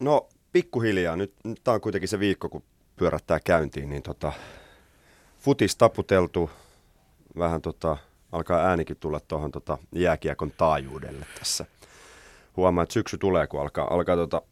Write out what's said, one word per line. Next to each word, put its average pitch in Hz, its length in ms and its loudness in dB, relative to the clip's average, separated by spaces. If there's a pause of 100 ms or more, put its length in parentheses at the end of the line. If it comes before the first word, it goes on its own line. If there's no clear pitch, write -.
No, 139 280 2 (240)
pikkuhiljaa. 107 640 2
Nyt, 98 180 -4 (100)
nyt 113 200 -8
tää 120 100 4
on 104 60 0
kuitenkin 95 280 -2
se 104 100 -2
viikko, 95 300 0
kun 76 140 -12 (340)
pyörättää 80 480 0
käyntiin, 71 460 0
niin 71 120 -6
tota, - 300 -6 (1040)
futis 135 380 0
taputeltu, 92 720 2 (880)
vähän 82 240 -2
tota, 80 340 -4 (360)
alkaa 82 280 0
äänikin 82 360 0
tulla 76 240 -6
tuohon 76 320 -6
tota 73 260 -8 (140)
jääkiekon 80 580 0
taajuudelle 69 760 -2 (120)
tässä. - 260 -6 (920)
Huomaa, 90 260 4
että 82 100 -4
syksy 101 260 -2
tulee, 90 280 2
kun 71 140 -6
alkaa, 76 340 -2
alkaa 87 220 2
tota 82 360 0